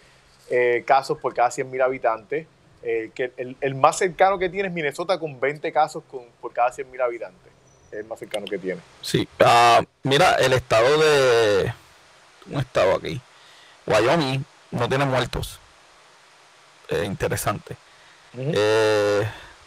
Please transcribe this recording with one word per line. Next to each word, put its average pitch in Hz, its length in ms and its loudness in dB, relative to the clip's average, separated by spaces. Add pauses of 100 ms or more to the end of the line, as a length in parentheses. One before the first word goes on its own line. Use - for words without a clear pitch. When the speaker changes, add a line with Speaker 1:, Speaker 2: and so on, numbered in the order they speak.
(480)
Speaker 1:
eh, 123 380 0
casos 139 320 2
por 120 160 -6
cada 123 160 2
cien 131 180 -8
mil 131 140 -4
habitantes. 127 640 -2 (360)
Eh, 113 340 -4
que 127 200 -6
el, 127 240 -10
el 135 140 -4
más 135 240 2
cercano 190 400 0
que 180 100 -4
tiene 190 200 -6
es 175 60 -10
Minnesota 170 440 -6
con 147 220 -10
veinte 147 320 -4
casos 151 360 -2
con, 127 140 -14 (180)
por 120 120 -12
cada 123 180 0
cien 131 180 -14
mil 127 120 -10
habitantes. 117 500 -8 (400)
Es 107 80 -14
el 107 60 -10
más 113 160 -14
cercano 101 260 -10
que 98 120 -8
tiene. 90 220 -8 (220)
Speaker 2:
Sí. - 260 -4 (120)
Ah, 117 420 6 (220)
mira, 143 300 4
el 131 180 2
estado 123 460 2
de... 120 760 4 (760)
un 139 120 -6
estado 123 340 0
aquí, 80 260 -6 (680)
Wyoming, 135 580 2 (280)
no 120 160 -2
tiene 135 160 0
muertos. 127 540 -4 (1300)
Eh, 82 160 -2
interesante. 101 720 -6 (580)
Speaker 1:
Ujú. 131 200 -6
Speaker 2:
Eh, 107 760 2 (380)